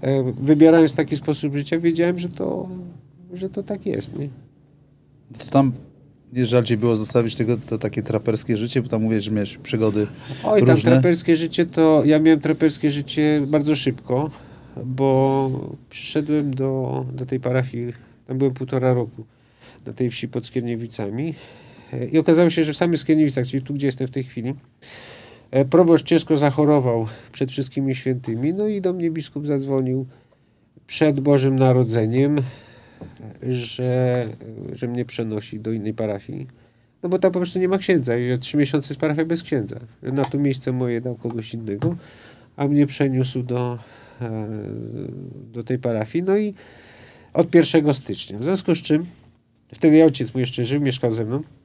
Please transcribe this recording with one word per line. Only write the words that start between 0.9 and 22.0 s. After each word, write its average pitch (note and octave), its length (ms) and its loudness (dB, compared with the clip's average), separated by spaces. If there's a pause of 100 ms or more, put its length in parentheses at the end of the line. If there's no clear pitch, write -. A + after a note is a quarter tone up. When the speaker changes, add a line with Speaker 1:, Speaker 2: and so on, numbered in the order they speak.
Speaker 1:
taki D#3 220 -2
sposób C#3+ 400 -4
życia, D3 220 -4
wiedziałem, E3+ 400 0
że F3 100 -6
to, F#3 400 -6 (640)
że F#3 180 -8
to G3+ 120 -8
tak G3+ 240 -8
jest, A2+ 320 -6
nie? C#3+ 100 -6 (1080)
Speaker 2:
To - 80 -14
tam C#3 260 2 (600)
nie B2 140 0
żal A#2+ 180 4
ci A2+ 120 0
było A#2 200 2
zostawić A2 400 0
tego, A#2+ 200 0
to A2 220 -6
takie G#2+ 240 -4
traperskie A2 540 -2
życie, A#2+ 260 -2
bo A#2+ 60 -6
tam A2 140 -2
mówiłeś, A2 220 0
że G#2+ 60 -6
miałeś G#2 280 -4
przygody G#2 480 0 (380)
Speaker 1:
Oj, G#3+ 160 4
tam B2+ 100 6
Speaker 2:
różne. - 200 4
Speaker 1:
traperskie E3 460 4
życie E3 300 0
to, D#3+ 380 4
ja D3+ 140 6
miałem D#3 220 6
traperskie D3+ 500 2
życie D3 560 0
bardzo D3 300 2
szybko, C3+ 540 -2 (540)
bo C3+ 680 2 (400)
przyszedłem D3 640 -2
do, C3 580 -4
do C3 140 -8
tej C3 140 -4
parafii, B2+ 520 -4 (340)
tam C3 120 -6
byłem C3+ 160 2
półtora C3 400 0
roku A2+ 300 -6 (640)
na A#2 60 -12
tej A#2+ 180 -2
wsi - 180 -8
pod A#2 180 -8
Skierniewicami. A#2 880 -6 (580)
E, B2 140 -6